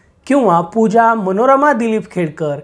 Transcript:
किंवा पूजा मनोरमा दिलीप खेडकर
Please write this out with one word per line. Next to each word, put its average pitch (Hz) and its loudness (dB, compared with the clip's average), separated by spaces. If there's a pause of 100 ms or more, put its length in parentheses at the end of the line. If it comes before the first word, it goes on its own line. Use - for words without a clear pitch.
(280)
किंवा 214 2
पूजा 226 0
मनोरमा 247 0
दिलीप 220 -4
खेडकर 151 -6